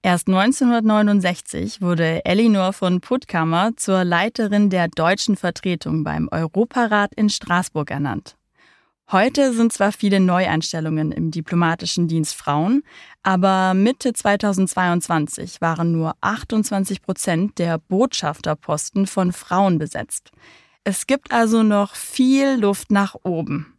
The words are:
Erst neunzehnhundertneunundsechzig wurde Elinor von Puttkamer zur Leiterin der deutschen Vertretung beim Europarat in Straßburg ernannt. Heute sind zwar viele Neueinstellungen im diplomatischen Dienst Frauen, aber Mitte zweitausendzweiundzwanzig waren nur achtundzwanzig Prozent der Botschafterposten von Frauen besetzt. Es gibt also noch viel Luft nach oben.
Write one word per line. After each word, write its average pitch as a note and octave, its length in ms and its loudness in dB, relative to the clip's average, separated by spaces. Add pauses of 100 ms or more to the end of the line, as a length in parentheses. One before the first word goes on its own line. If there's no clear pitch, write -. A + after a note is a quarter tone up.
Erst F3+ 220 2
neunzehnhundertneunundsechzig G#3 1500 2
wurde E3 440 0
Elinor G3 480 2
von F3+ 280 0
Puttkamer F3+ 760 -2
zur F#3+ 260 0
Leiterin G3+ 680 0
der F3 200 2
deutschen F3+ 480 0
Vertretung E3 680 -4
beim D3+ 300 -4
Europarat G#3 840 0
in G#3+ 140 0
Straßburg F3 640 -4
ernannt. C3 440 -6 (760)
Heute C4 400 2
sind A3+ 200 2
zwar G3+ 200 0
viele G3 260 2
Neueinstellungen D#3+ 960 0
im E3 180 -2
diplomatischen E3+ 760 -2
Dienst D#3+ 260 -2
Frauen, F3+ 480 0 (400)
aber F#3+ 520 2
Mitte A#3 380 0
zweitausendzweiundzwanzig F3+ 1500 -2
waren E3 320 0
nur D#3+ 280 -2
achtundzwanzig G3+ 840 -2
Prozent F#3+ 580 -2
der E3+ 180 0
Botschafterposten E3 1300 -2
von F3+ 260 -2
Frauen F3+ 460 0
besetzt. - 540 -8 (500)
Es - 240 -4
gibt C#4 240 -2
also A3+ 320 2
noch G3+ 320 2
viel C4+ 680 2
Luft G3+ 300 -2
nach G3+ 320 2
oben. E3 460 -4 (100)